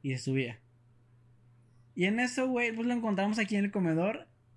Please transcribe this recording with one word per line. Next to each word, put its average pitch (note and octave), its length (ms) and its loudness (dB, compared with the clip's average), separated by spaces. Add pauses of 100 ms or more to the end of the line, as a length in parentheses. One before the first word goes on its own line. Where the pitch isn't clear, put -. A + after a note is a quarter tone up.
y C#3 100 -4
se B2+ 60 -4
subía. C3 420 -2 (1300)
Y F3 100 0
en G#3+ 160 2
eso, B3+ 280 0
güey, A#3+ 260 0
pues A3+ 120 -4
lo B3 60 2
encontramos G#3+ 460 0
aquí G#3 180 0
en G3+ 80 2
el G3+ 60 0
comedor. F3+ 580 0 (280)